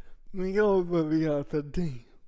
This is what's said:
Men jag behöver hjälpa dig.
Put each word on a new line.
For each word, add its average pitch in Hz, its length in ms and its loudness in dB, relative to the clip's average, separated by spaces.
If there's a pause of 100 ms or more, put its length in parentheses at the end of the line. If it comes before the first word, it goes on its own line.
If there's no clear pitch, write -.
(300)
Men 185 220 -4
jag 196 340 4
behöver 160 300 2
hjälpa 151 400 0
dig. 147 520 -4 (200)